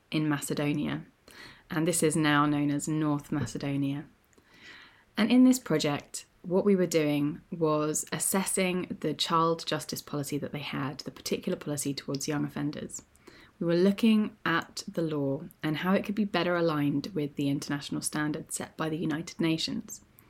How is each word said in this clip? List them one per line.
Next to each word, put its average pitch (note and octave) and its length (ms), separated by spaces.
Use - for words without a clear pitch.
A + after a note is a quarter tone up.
in D#3 180
Macedonia, D3 720
and D#3+ 180
this E3+ 140
is D#3 140
now D3 280
known D3 260
as C#3+ 160
North D3+ 460
Macedonia. C#3 720
And G#3+ 140
in B3+ 140
this B3+ 140
project, - 680
what F3+ 220
we G3+ 120
were F3+ 100
doing D3+ 540
was D#3 640
assessing F3+ 880
the D3+ 120
child E3 540
justice D3+ 340
policy D3 380
that - 140
they D3 80
had, C#3 400
the C#3 100
particular - 480
policy C#3+ 340
towards C#3 360
young D3 160
offenders. D3 580
We F3 60
were E3+ 80
looking G3+ 640
at - 440
the F3 120
law D3 400
and D#3 160
how F3+ 140
it G3+ 120
could G#3 100
be G#3+ 100
better F3 320
aligned D3 560
with D3 220
the C#3+ 140
international C#3+ 540
standards D3+ 520
set - 220
by D#3+ 120
the D#3 80
United E3 440
Nations. - 600